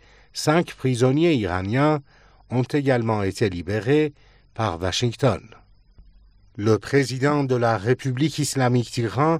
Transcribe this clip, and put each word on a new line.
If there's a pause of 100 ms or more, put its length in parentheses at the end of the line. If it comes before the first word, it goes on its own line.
(320)
cinq
prisonniers
iraniens (500)
ont
également
été
libérés (400)
par
Washington. (1160)
Le
président
de
la
République
islamique
d'Iran,